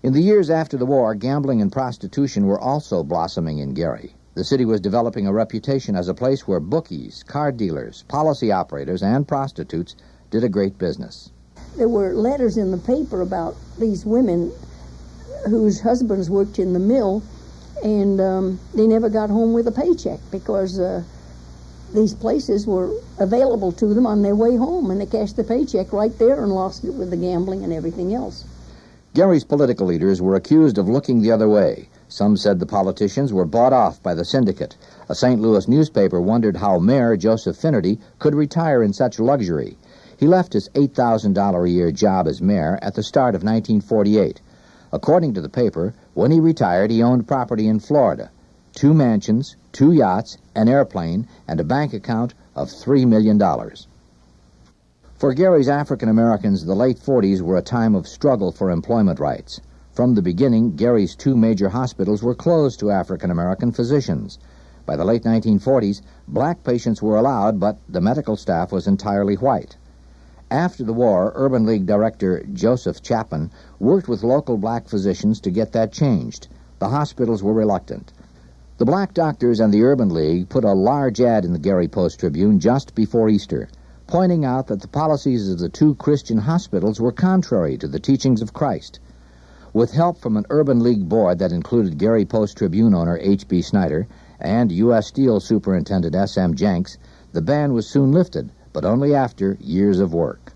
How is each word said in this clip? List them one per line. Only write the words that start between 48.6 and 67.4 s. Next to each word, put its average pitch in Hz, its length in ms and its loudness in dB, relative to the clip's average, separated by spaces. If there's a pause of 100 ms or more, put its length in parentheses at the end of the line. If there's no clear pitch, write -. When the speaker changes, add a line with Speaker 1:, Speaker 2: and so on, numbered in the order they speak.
Speaker 1:
two 147 200 4
mansions, 120 600 0 (160)
two 147 220 4
yachts, 110 460 2 (180)
an 110 120 2
airplane, 107 600 0 (180)
and 90 140 -4
a 156 40 -4
bank 147 280 -2
account 113 420 -6 (220)
of 139 120 -6
three 131 360 0
million 107 340 4
dollars. 67 480 -2 (1300)
For 139 160 0
Gary's 151 360 4
African 143 400 -2
Americans, 107 560 2
the 92 100 -2
late 120 240 0
forties 98 440 2
were 90 140 0
a 87 60 0
time 113 320 0
of 87 120 -2
struggle 107 460 -2
for 95 180 -2
employment 92 480 0
rights. - 420 -6 (340)
From 123 200 2
the 101 80 2
beginning, 110 540 2
Gary's 110 380 2
two 131 220 -2
major 110 320 2
hospitals 104 540 -4
were 120 120 0
closed 156 460 0
to 104 100 0
African 92 400 -2
American 90 420 -2
physicians. 117 680 -2 (480)
By 71 100 -4
the 78 80 -2
late 113 200 0
nineteen 113 360 2
forties, 113 420 0 (260)
black 151 340 -4
patients 120 380 -2
were 107 160 0
allowed, 110 420 0